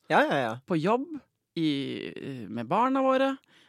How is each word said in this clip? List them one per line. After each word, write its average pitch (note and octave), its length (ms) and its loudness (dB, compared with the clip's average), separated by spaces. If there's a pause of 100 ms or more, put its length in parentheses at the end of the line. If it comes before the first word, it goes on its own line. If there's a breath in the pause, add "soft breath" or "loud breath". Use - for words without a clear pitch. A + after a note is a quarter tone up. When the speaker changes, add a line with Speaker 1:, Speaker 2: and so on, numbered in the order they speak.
Speaker 1:
Ja, F3+ 160 6
ja, C4 160 2
ja. A2+ 140 0 (120)
Speaker 2:
På F3 140 0
jobb, A3 240 2 (520)
i, C#3 920 -4
med A2+ 220 -6
barna C4 320 2
våre. C4 300 2 (360 soft breath)